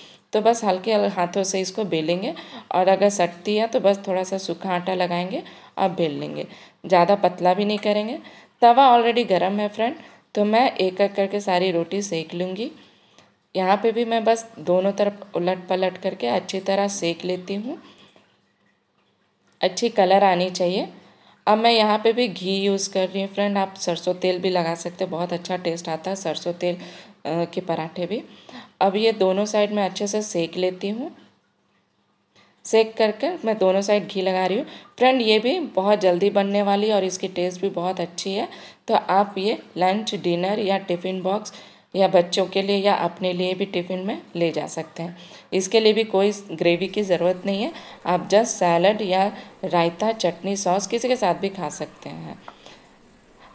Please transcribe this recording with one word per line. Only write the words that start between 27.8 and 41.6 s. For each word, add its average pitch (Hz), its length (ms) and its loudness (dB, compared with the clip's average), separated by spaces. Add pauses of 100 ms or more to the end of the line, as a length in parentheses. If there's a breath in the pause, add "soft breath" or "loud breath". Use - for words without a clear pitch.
भी। 226 160 -6 (580 loud breath)
अब 190 160 2
ये 220 160 4
दोनों 196 320 2
साइड 208 280 0
में 208 120 0
अच्छे 190 220 -4
से 214 160 -2
सेक 170 340 -4
लेती 185 320 -2
हूँ। 240 280 -8 (1500 soft breath)
सेक 220 320 2
कर 220 140 2
कर 302 340 -4
मैं 220 140 0
दोनों 190 220 4
साइड 202 260 0
घी 190 160 -6
लगा 185 240 0
रही 190 120 -2
हूँ। 302 80 -4 (320 loud breath)
फ्रेंड, 262 240 4
ये 220 160 4
भी 262 220 0
बहुत 202 400 0
जल्दी 185 300 2
बनने 202 320 0
वाली 202 260 0
है 214 60 2
और 190 100 2
इसकी 185 240 -4
टेस्ट 180 320 -4
भी 196 80 -2
बहुत 180 320 -4
अच्छी 175 320 -8
है। 240 160 -4 (400 loud breath)
तो 226 60 2
आप 202 440 2
ये 214 200 -2 (180)
लंच, 196 380 0
डिनर 180 440 0
या 196 200 0
टिफ़िन 185 440 -4
बॉक्स 202 300 -4 (440 loud breath)